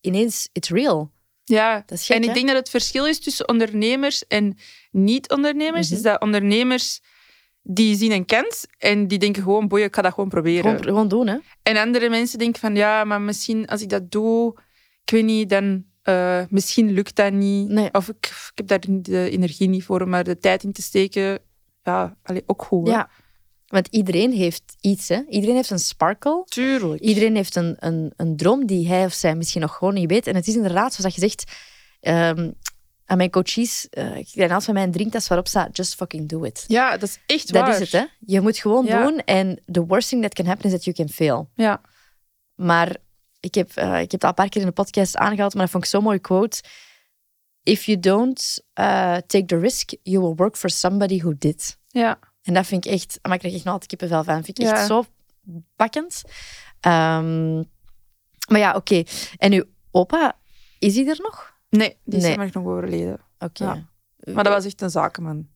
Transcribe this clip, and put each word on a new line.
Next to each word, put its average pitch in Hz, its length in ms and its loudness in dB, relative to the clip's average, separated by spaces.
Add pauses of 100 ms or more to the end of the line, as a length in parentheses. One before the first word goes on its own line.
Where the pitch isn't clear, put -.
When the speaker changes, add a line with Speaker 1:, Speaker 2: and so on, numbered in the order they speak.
Speaker 1:
ineens, 202 520 0
it's - 180 -6
real. 170 400 0 (340)
Speaker 2:
Ja, 220 420 2
Speaker 1:
Dat 175 120 -10
is - 80 -8
gek, 226 100 4
Speaker 2:
en 226 60 2
ik 233 60 2
Speaker 1:
hè? 226 60 0
Speaker 2:
denk 247 120 0
dat 269 100 4
het 262 140 -2
verschil 254 360 0
is 311 140 0
tussen - 280 -6
ondernemers 233 760 0
en 208 320 0 (320)
niet-ondernemers, 285 960 0
Speaker 1:
Mhm. 175 100 -4
Speaker 2:
is 214 60 -4
dat 208 180 2
ondernemers, 214 800 0 (640)
die 208 340 2
zien 214 160 2
een 190 120 0
kans 262 420 -2 (120)
en 208 300 2
die 196 100 -2
denken 202 240 0
gewoon, 202 260 0
"Boeien, 202 180 2
ik 202 80 -6
ga 214 80 0
dat 185 120 2
gewoon 196 140 -4
proberen." 170 360 0
Speaker 1:
Gewoon, 214 180 2
gewoon 208 260 2
doen, 226 180 2
hè? 208 100 -2 (260)
Speaker 2:
En 220 140 2
andere 233 320 2
mensen 233 300 -2
denken 233 220 -2
van, 214 160 -2
"Ja, 214 280 2
maar 208 160 -2
misschien 208 460 -4
als 214 160 -6
ik 202 60 -10
dat 190 220 -4
doe, 226 480 0 (460)
ik - 60 -6
weet 220 140 4
niet, 220 260 2
dan, 196 340 0 (180)
eh, 180 480 2
misschien 202 420 2
lukt 196 240 -2
dat 202 160 2
niet." 196 360 0
Speaker 1:
Nee. 208 240 0
Speaker 2:
Of 196 160 0
ik, - 180 -10
ik - 280 -14
heb 202 120 -8
daar 196 220 2
niet 190 160 0
de 180 260 0
energie 185 380 0
niet 185 160 0
voor 185 160 -2
om 185 140 -2
er 180 100 0
de 175 140 -4
tijd 190 240 2
in 202 100 -6
te 190 100 -10
steken. 196 560 0 (440)
Ja, 180 400 -2
allee, 185 240 -6
ook - 160 -2
goed, 175 240 0
hè? 226 60 4
Speaker 1:
Ja, 226 180 0 (560)
want 190 240 0
iedereen 202 420 2
heeft 180 480 -2
iets, 196 280 0
hè? 202 200 0
Iedereen 208 280 0
heeft 254 140 0
een 190 80 -2
sparkle. 208 680 0
Speaker 2:
Tuurlijk. 240 540 -2
Speaker 1:
Iedereen 220 340 4
heeft 196 200 -2
een, 170 220 -2
een, 160 380 -4
een 165 200 -2
droom 233 300 2
die 180 220 0
hij 185 160 2
of 180 80 -4
zij 160 220 0
misschien 165 260 -4
nog 151 160 -4
gewoon 196 180 0
niet 180 160 0
weet. 220 160 2
En - 80 -2
het 175 140 0
is 220 60 0
inderdaad, 214 400 0
zoals 185 200 -4
je 170 60 -6
zegt, - 320 -2 (480)
ehm, 165 500 0 (540)
aan 190 120 0
mijn 180 140 2
coaches, - 600 -2
eh, - 260 -8
ik - 160 -12
krijg 180 160 2
altijd 170 160 0
van 220 100 -2
mij 196 80 0
een 185 80 0
drinktas 208 380 -4
waarop 180 200 0
staat, - 280 -2
"Just 185 180 -6
fucking 156 340 -8
do 160 160 -6
it." - 220 -10
Speaker 2:
Ja, 247 300 2
dat 196 120 -6
is - 180 -12
echt 302 260 -2
Speaker 1:
Dat - 100 6
Speaker 2:
waar. 262 120 4
Speaker 1:
is 196 40 0
het, 185 140 -4
hè? 202 120 2 (220)
Je 196 140 2
moet 220 180 2
gewoon 233 260 2
Speaker 2:
Ja. 226 180 2
Speaker 1:
doen. 302 160 2
En 190 420 0 (100)
the 170 160 2
worst 190 220 0
thing 247 140 0
that 208 120 -2
can 180 120 -2
happen 185 180 -2
is 202 80 4
that 180 120 -2
you 180 120 -4
can 156 120 -2
fail. 147 460 0
Speaker 2:
Ja. 220 260 0 (760)
Speaker 1:
Maar 170 420 2 (440)
ik - 140 -10
heb, 185 200 0
eh, - 120 -2 (140)
ik 170 100 -4
heb - 0 -
het 185 120 -4
al - 60 4
een 175 60 0
paar 196 140 2
keer 202 120 -4
in 196 60 0
de 175 60 0
podcast 196 440 0
aangehaald, 202 380 0
maar 196 80 0
dat 185 80 0
vond 175 140 -4
ik - 60 -4
zo'n 202 120 2
mooie 208 160 2
quote. 190 440 0 (1000)
"If 202 220 2
you 208 160 0
don't, 214 600 0 (100)
eh, 185 440 0 (100)
take 196 180 2
the 175 140 0
risk, 214 320 -2 (120)
you 185 220 0
will 165 120 0
work 190 200 0
for 180 140 -4
somebody 190 480 0
who 170 200 0
did." - 400 -2 (100)
Speaker 2:
Ja. 233 300 0 (240)
Speaker 1:
En 175 120 -2
dat 185 120 4
vind 180 200 -4
ik - 60 -2
echt, - 300 -6
maar 185 120 -2
ik 185 40 -4
krijg 180 160 -6
echt 160 100 -10
nog 180 80 -4
altijd 190 180 -8
kippenvel 165 340 -2
van. 160 200 -2
Vind - 140 -14
ik 240 80 0
echt 214 120 4
Speaker 2:
Ja. 208 80 0
Speaker 1:
zo 220 180 2 (720)
pakkend. 302 460 -2 (580)
Ehm, 160 760 2 (920)
maar 214 100 6
ja, 202 160 4
oké. 185 280 2 (340)
En 202 160 4
uw 185 120 4 (260)
opa, 277 460 2 (420)
is 202 180 2
hij 262 120 2
er 302 140 -2
nog? - 360 -12 (120)
Speaker 2:
Nee, 214 340 2
die 196 140 -4
is 180 60 2
Speaker 1:
Nee. 170 120 4
Speaker 2:
helemaal 196 260 -6
nog 180 100 -4
overleden. 180 480 -6 (180)
Speaker 1:
Oké. 175 260 -8
Speaker 2:
Ja. 165 220 -6 (480)
Maar 208 100 0
dat 202 80 4
was 196 120 0
echt 196 160 -10
een 185 100 -4
zakenman. 160 640 -4